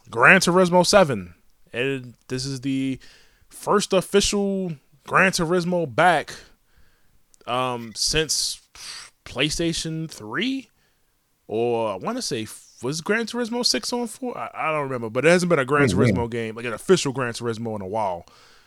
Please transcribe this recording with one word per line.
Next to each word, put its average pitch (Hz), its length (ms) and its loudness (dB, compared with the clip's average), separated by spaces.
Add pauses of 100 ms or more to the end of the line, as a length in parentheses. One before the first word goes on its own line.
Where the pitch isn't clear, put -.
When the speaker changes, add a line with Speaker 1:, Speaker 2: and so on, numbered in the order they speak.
(120)
Speaker 1:
Gran 147 300 6
Turismo 180 440 4
seven. 120 500 2 (380)
And 127 420 -6 (120)
this 127 180 -6
is 135 180 -8
the 135 360 -4 (500)
first - 440 -2
official 196 800 0 (340)
Gran 175 240 4
Turismo 170 640 0
back, 160 400 4 (1120)
um, 120 480 -4
since - 680 -2 (640)
PlayStation 160 840 -4
three, 196 600 -6 (760)
or 113 460 -2
I 95 40 -6
wanna 220 260 -6
say, 110 260 -6 (340)
was 151 180 -4
Gran 220 260 -2
Turismo 240 380 -6
six - 280 -2
on 240 160 -4
four? - 280 -10
I, 113 160 -8
I 147 200 -2
don't 151 100 0
remember, 123 260 -4
but 127 160 -2
it 156 40 8
hasn't 175 220 6
been 151 100 6
a 131 40 2
Gran 143 280 4
Speaker 2:
Oh, 87 40 2
man. 107 180 6
Speaker 1:
Turismo 113 140 0
game, 113 280 -6
like, 117 80 -10
an 120 80 -4
official 147 400 2
Gran 120 200 -4
Turismo 113 440 -4
in 98 60 -8
a 92 40 -8
while. 95 400 -4 (400)